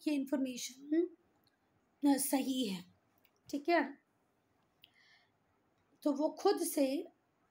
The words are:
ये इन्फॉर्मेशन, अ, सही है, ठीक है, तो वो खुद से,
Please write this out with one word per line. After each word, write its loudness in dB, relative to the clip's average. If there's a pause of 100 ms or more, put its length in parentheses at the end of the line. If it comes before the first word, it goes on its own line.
ये 2
इन्फॉर्मेशन, -2 (1000)
अ, 6
सही 0
है, -8 (680)
ठीक -4
है, 2 (2000)
तो 2
वो 0
खुद 2
से, 0 (420)